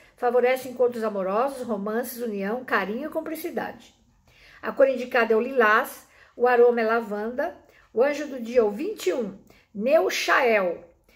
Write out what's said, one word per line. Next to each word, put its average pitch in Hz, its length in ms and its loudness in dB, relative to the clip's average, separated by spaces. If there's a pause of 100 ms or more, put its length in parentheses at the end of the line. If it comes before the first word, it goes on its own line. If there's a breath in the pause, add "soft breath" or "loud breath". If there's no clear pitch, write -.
(180 soft breath)
favorece 247 500 2
encontros 240 360 -2
amorosos, 214 580 -2
romances, 226 640 -6
união, 214 420 -4
carinho 233 420 -4
e 302 40 -10
cumplicidade. 311 840 -8 (680 soft breath)
A - 80 -6
cor 269 180 4
indicada 247 420 0
é 220 60 4
o 220 40 2
lilás, 240 680 0 (280 soft breath)
o 240 120 2
aroma 240 340 6
é 220 40 0
lavanda, 226 720 -4 (380 soft breath)
o 220 80 2
anjo 285 240 0
do 262 140 -10
dia 233 220 2
é - 20 4
o 208 80 2
vinte 359 400 -4
e - 20 -2
um, 226 240 -6 (340 soft breath)
Neuchael, 247 1120 2 (320 soft breath)